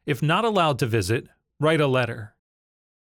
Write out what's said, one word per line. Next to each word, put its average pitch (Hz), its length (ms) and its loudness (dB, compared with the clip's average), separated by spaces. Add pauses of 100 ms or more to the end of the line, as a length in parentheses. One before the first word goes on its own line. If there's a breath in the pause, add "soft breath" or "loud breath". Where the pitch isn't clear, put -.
If 143 160 -2
not 170 220 0
allowed 175 360 2
to 143 60 0
visit, 110 420 -2 (320)
write 156 220 2
a 147 60 2
letter. 120 480 -4 (760)